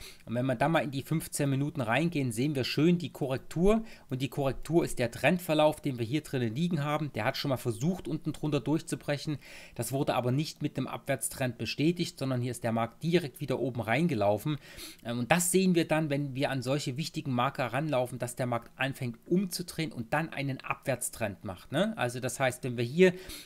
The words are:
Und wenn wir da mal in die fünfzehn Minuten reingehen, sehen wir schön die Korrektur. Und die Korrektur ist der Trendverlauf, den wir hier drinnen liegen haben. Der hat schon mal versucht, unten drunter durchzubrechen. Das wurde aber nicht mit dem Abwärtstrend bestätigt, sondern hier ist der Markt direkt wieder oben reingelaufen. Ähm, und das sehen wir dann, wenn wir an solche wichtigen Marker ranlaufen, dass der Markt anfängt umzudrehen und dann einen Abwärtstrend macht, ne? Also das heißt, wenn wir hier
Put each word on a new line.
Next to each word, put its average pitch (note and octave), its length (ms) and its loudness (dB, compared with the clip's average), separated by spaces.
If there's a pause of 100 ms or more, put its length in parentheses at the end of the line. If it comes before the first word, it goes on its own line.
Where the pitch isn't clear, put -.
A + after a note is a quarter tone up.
(240)
Und A2 100 -6
wenn B2 120 0
wir C3+ 100 0
da C#3 120 2
mal D#3+ 140 4
in A2 80 -4
die C3+ 120 -6
fünfzehn - 460 -2
Minuten C#3 340 0
reingehen, C3+ 500 2
sehen C3+ 220 0
wir C3 100 0
schön E3+ 340 4
die D3 140 -8
Korrektur. F3 720 2 (240)
Und C3 140 -4
die C#3 60 0
Korrektur D3 560 0
ist - 140 -4
der A#2+ 120 2
Trendverlauf, D3+ 720 4
den C3 180 -4
wir A#2 80 -2
hier C#3+ 160 -2
drinnen A#2+ 320 -2
liegen E3 280 0
haben. D3 300 -2
Der G#2+ 120 -2
hat B2 120 0
schon C#3 140 -2
mal B2+ 80 0
versucht, B2+ 500 -2
unten D#3 240 -4
drunter D3 280 -2
durchzubrechen. D3 800 -4 (360)
Das - 180 -4
wurde C3+ 220 0
aber B2 180 2
nicht D3+ 300 -2
mit D3 160 -4
dem C3 100 -2
Abwärtstrend C3 720 -4
bestätigt, D#3+ 600 -2
sondern C3 220 -2
hier B2 100 -2
ist - 140 -8
der A2+ 80 0
Markt A2+ 300 -2
direkt E3 380 0
wieder C3+ 200 -2
oben B2+ 220 -2
reingelaufen. A2+ 760 2 (480)
Ähm, A#2+ 140 -4
und A#2+ 120 0
das F3 220 2
sehen F#3 220 6
wir E3 120 4
dann, D#3+ 220 0
wenn C#3 260 -2
wir C3+ 160 0
an C3 120 0
solche C3 340 0
wichtigen D3+ 360 -4
Marker B2+ 340 2
ranlaufen, B2+ 520 0
dass A#2+ 160 -4
der - 120 -2
Markt A#2 300 -2
anfängt B2+ 500 -2
umzudrehen F3 640 0
und - 220 -6
dann D#3 160 0
einen C3+ 320 -4
Abwärtstrend - 800 -4
macht, F#2+ 260 -8
ne? F#3+ 280 0
Also B2 200 -2
das B2 220 -4
heißt, B2+ 240 0
wenn B2 140 -4
wir B2 60 2
hier E3 240 6 (360)